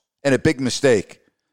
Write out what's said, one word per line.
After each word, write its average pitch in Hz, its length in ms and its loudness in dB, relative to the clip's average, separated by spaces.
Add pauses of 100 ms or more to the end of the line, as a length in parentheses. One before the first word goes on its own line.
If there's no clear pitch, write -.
(240)
and 139 100 0
a 123 60 2
big 156 200 -2
mistake 123 600 -2 (340)